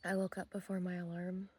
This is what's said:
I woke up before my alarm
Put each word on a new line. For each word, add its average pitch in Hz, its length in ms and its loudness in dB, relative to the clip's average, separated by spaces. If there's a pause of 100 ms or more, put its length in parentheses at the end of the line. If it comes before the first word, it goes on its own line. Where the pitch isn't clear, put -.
I 185 120 4
woke 190 220 2
up 175 120 -4
before 190 300 -2
my 180 160 0
alarm 175 520 -2 (100)